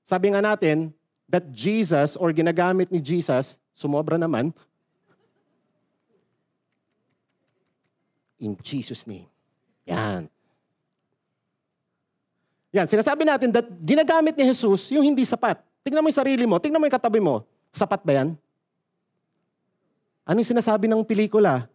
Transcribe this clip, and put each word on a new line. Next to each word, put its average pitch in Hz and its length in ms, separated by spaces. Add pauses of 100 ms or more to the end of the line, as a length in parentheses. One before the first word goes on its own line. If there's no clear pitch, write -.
Sabi 190 320
nga 202 80
natin 160 500 (380)
that 180 240
Jesus 151 640
or 170 160
ginagamit 175 560
ni 180 80
Jesus, 143 640 (160)
sumobra 151 400
naman. 160 320 (4000)
In 104 200
Jesus' - 440
name. 90 240 (560)
Yan. 90 440 (2500)
Yan, 202 100
sinasabi 294 400
natin 262 240
that 233 160 (160)
ginagamit 311 560
ni 277 140
Jesus 202 420
yung 294 80
hindi 277 220
sapat. 233 400 (240)
Tingnan 302 160
mo 311 80
yung - 80
sarili 262 240
mo, 185 160
tingnan 302 240
mo - 20
yung 262 80
katabi 226 300
mo. 123 240 (240)
Sapat 196 320
ba 139 180
yan? 156 140 (1900)
Ano 214 160
yung - 80
sinasabi 220 340
ng 220 220
pelikula? 202 680